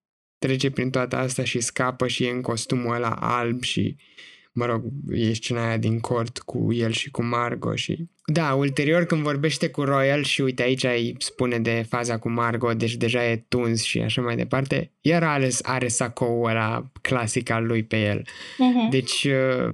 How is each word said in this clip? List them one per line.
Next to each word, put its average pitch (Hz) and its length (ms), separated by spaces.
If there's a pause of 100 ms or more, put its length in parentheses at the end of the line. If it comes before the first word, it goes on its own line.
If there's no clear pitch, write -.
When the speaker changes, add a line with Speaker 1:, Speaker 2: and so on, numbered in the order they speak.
(380)
Speaker 1:
trece 135 340
prin 127 180
toată 127 260
asta 131 280
și 123 160
scapă 127 480
și 120 180
e 123 60
în 123 100
costumul 120 540
ăla 120 140 (100)
alb 120 440
și, 113 320 (580)
mă 120 120
rog, 117 180 (280)
e 113 220
scena 117 340
aia 113 100
din 113 220
cort 117 380
cu 113 360
el 113 180
și 113 200
cu 120 120
Margot 120 540
și... - 280 (200)
Da, 151 280
ulterior 143 520
când 165 160
vorbește 143 480
cu 147 140
Royal 139 400
și - 180
uite 131 220
aici 131 200
îi 120 340
spune 123 420
de 113 300
faza 120 280
cu 113 120
Margot, 117 480
deci 117 180
deja 120 340
e 117 180
tuns 117 360
și - 160
așa 113 220
mai 120 140
departe, 131 560 (100)
iar 165 220
are, 139 260 (120)
are 127 260
sacoul 120 640
ăla 113 420 (100)
clasic 120 480
al 113 160
lui 113 180
pe 110 220
el. 104 200 (320)
Speaker 2:
Mhm. 247 320
Speaker 1:
Deci, 131 340
uh, 131 500